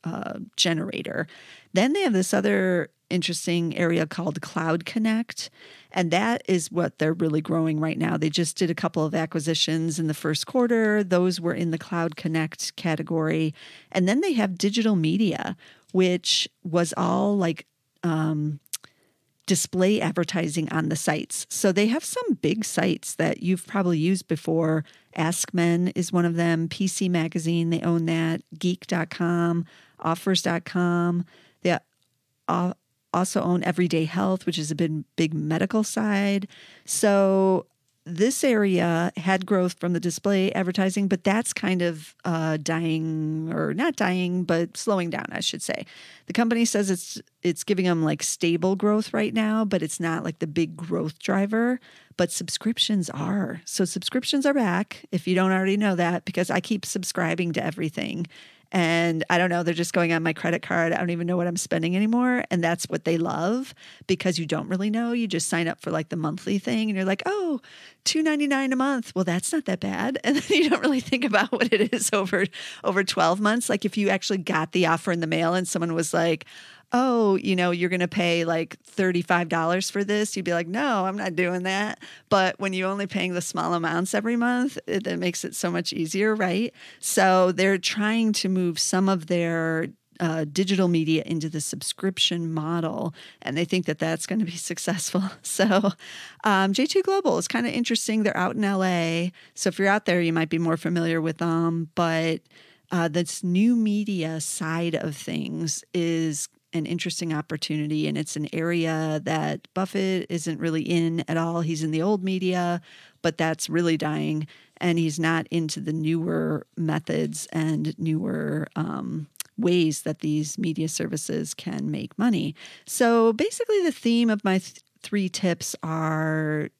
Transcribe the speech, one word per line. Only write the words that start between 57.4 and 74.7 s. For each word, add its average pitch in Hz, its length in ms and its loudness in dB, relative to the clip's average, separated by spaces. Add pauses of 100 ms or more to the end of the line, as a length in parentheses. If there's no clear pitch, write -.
to - 100 -2
everything. 165 640 -4 (480)
And 170 540 2
I 180 80 4
don't 175 140 2
know, 170 100 0
they're 165 140 0
just 170 180 -2
going 170 200 2
on 160 100 0
my 160 100 0
credit 170 300 -2
card. 170 300 2
I - 40 0
don't 175 140 0
even 170 160 -2
know 180 100 0
what 175 80 0
I'm 175 120 -2
spending 170 380 0
anymore. 240 540 2
And 175 140 0
that's 170 220 0
what - 200 -4
they 165 140 2
love, 185 560 -2 (320)
because 180 320 0
you 160 80 -4
don't 151 200 -2
really 196 220 -2
know. 233 220 -2
You 233 160 -2
just 170 200 -2
sign 170 200 0
up - 120 -6
for, - 120 -6
like, 160 180 -2
the - 60 -6
monthly 170 420 -2
thing 220 320 -2
and 196 80 -2
you're 190 80 0
like, 190 220 0
"Oh, 359 340 -2 (420)
two 311 200 0
ninety-nine 277 500 2
a - 20 0
month. 262 380 0
Well, 185 120 0
that's 180 280 0
not 311 120 -2
that 185 140 -2
bad." 202 420 -2
<laughs> - 20 -16
And 277 140 2
then 403 200 2
you 320 140 4
don't 349 100 2
really 262 200 2
think 254 220 -2
about 214 280 2
what 240 200 2
it 220 220 2
is - 200 -2
over, 196 340 0 (360)
over 196 200 2
twelve 185 360 2
months. 214 300 0
Like, - 160 -2
if 196 100 -2
you 202 140 2
actually 190 300 0
got 160 320 -2